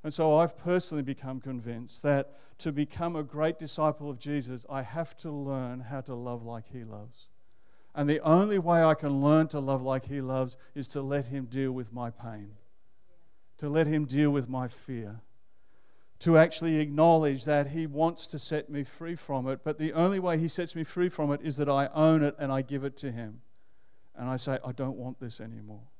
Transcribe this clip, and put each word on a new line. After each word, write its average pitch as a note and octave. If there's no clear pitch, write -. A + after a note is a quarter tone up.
And D3+
so D#3
I've D#3+
personally F3
become C3
convinced A#2+
that C#3+
to D#3
become D3+
a D#3
great D#3
disciple D3+
of C3
Jesus, B2+
I C3+
have D#3
to E3
learn C3+
how B2+
to C3+
love A#2+
like A2+
he B2+
loves. A2
And C#3+
the D#3
only G3
way E3+
I D#3+
can C#3+
learn D#3
to D3
love C3+
like C3
he C#3
loves C3
is C#3
to C#3+
let C#3
him C3+
deal C3
with B2
my A#2+
pain, G#2+
to D3+
let D3+
him D3+
deal C#3+
with C#3
my B2+
fear, A#2
to E3
actually D#3+
acknowledge D3+
that D3
he D#3+
wants D#3
to -
set -
me C#3+
free E3
from C3+
it. C3+
But D#3
the D#3
only F#3
way F3
he D#3+
sets E3+
me E3
free F3+
from D3+
it C#3+
is D3
that C#3+
I C#3
own D#3
it C#3+
and C#3+
I C3+
give C3+
it C3+
to C3+
him. A2+
And B2
I C3
say, C3+
"I B2+
don't C3
want B2
this A#2
anymore." G#2+